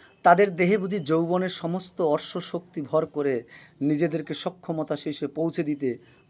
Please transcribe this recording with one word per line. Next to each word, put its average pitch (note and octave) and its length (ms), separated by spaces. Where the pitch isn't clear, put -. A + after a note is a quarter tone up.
"তাদের F3+ 320
দেহে F3 220
বুঝি F#3+ 220
যৌবনের E3+ 500
সমস্ত F3+ 520
অর্শ D#3+ 360
শক্তি E3+ 440
ভর D#3 240
করে C#3 380
নিজেদেরকে D3+ 520
সক্ষমতা D#3+ 640
শেষে D3 320
পৌঁছে D#3+ 360
দিতে C#3 340